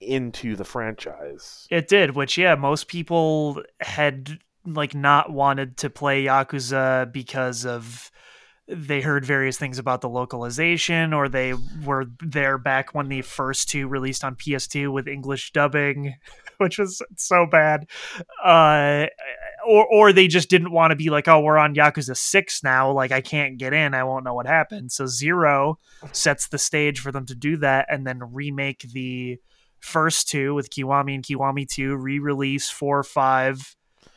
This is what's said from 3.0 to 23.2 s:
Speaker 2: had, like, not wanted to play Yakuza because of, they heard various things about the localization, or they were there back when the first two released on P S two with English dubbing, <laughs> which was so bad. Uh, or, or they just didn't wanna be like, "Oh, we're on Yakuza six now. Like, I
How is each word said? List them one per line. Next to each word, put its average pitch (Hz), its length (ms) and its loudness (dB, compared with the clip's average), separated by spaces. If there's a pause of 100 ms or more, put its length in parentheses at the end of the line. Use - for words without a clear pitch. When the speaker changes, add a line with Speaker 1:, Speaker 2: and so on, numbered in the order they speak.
Speaker 2:
had, 143 580 -4 (280)
like, 151 280 -4
not 143 380 2
wanted 135 460 0
to 147 120 -6
play 139 340 -2
Yakuza 131 840 0
because 127 540 -6
of, 120 460 -10 (580)
they 147 320 -6
heard 139 240 0
various 135 320 0
things 127 220 -8
about 127 220 -2
the 127 80 -6
localization, 156 1040 -2
or 143 160 0
they 127 260 -2 (300)
were 135 220 -2 (140)
there 143 380 -2
back 135 380 -2
when 143 120 -4
the 135 140 -6
first - 460 -4
two 139 180 -4
released 131 380 -6
on 131 100 -6
P 139 220 -4
S 131 100 -6
two 139 240 -4
with 135 160 -4
English 139 460 -8
dubbing, 143 600 0 (220)
<laughs> - 220 -14
which 180 180 0
was 190 240 -4 (140)
so 175 320 2
bad. 156 420 4 (560)
Uh, 151 640 6 (580)
or, 220 220 8
or 208 260 10
they 185 140 8
just 165 240 2
didn't 175 220 4
wanna 160 240 6
be 156 140 -2
like, 147 180 2
"Oh, 160 140 10
we're 151 160 6
on 151 180 4
Yakuza 147 400 2
six - 480 0
now. 131 260 4
Like, 131 220 0
I 131 80 2